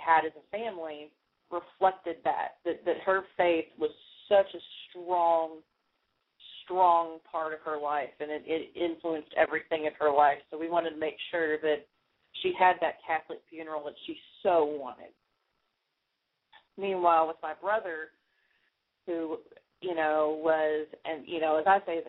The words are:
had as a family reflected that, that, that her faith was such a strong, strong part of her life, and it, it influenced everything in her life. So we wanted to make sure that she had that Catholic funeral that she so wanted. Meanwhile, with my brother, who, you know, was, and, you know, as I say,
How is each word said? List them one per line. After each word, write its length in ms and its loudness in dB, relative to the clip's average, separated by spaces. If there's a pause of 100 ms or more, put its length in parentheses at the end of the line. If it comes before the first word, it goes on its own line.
had 200 6
as 120 -6
a 200 -12
family 540 -10 (380)
reflected 760 0
that, 420 -2
that, 200 -4
that 200 0
her 180 2 (120)
faith 300 2 (140)
was 100 -2 (400)
such 240 6
a 60 -12 (300)
strong, 680 0 (1040)
strong 560 2 (100)
part 240 -4
of 120 -10
her 140 -4
life, 300 -4 (100)
and 120 -6
it, 140 -6
it 320 -6
influenced 600 -4
everything 480 0
in 140 -2
her 140 2
life. 240 6 (140)
So 60 -10
we 120 -6
wanted 220 0
to 60 -12
make 180 -4 (160)
sure 300 0
that 260 -2 (560)
she 140 0
had 240 6
that 140 -2 (100)
Catholic 340 -6 (100)
funeral 360 -10
that 100 -10 (100)
she 100 -10 (280)
so 220 4
wanted. 460 -8 (1700)
Meanwhile, 500 2
with 140 -8
my 180 -8
brother, 500 -4 (1000)
who, 300 -4 (440)
you 140 -6
know, 480 0
was, 440 2 (180)
and, 220 -8
you 120 -6
know, 180 2
as 80 0
I 200 6
say, 240 -4